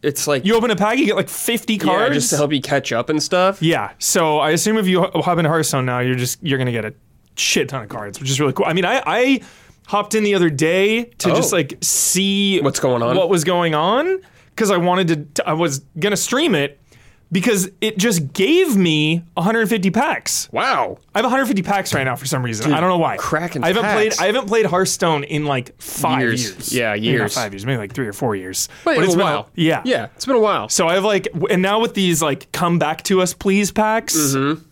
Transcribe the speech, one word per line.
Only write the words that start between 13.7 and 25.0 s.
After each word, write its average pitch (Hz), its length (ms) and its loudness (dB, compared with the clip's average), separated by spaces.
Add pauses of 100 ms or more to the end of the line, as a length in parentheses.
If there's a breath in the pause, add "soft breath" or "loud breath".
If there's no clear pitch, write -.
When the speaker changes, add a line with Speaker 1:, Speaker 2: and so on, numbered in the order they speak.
Speaker 2:
on, 247 440 2 (380 soft breath)
'cause 220 140 0
I 196 60 2
wanted 180 320 2
to, 165 80 2
t-, 151 300 -8
I 160 80 0
was 156 240 -2 (200)
gonna 196 200 0
stream 269 360 0
it 143 240 -2 (540 soft breath)
because 190 380 0 (100)
it 220 160 -2
just 190 360 0
gave 294 440 2
me 165 460 2 (140)
a 175 60 -2
hundred 220 260 2
fifty 196 220 0
packs. - 640 -2
Speaker 1:
Wow. 135 460 -2 (160)
Speaker 2:
I - 60 0
have 233 40 0
a 254 60 2
hundred 262 160 2
fifty 208 160 0
packs 196 320 -2
right 143 100 0
now 127 120 -2
for 131 100 -10
some 131 160 -2
reason. 113 240 -4
Speaker 1:
Dude, 147 80 2
Speaker 2:
I 156 60 0
don't 175 100 2
know 180 80 2
why. 135 180 0
Speaker 1:
cracking 160 460 -4
Speaker 2:
I 160 60 2
haven't 190 160 0
Speaker 1:
packs. 208 100 0
Speaker 2:
played, 214 240 2
I 170 80 2
haven't 220 220 0
played 214 180 2
Hearthstone 170 580 0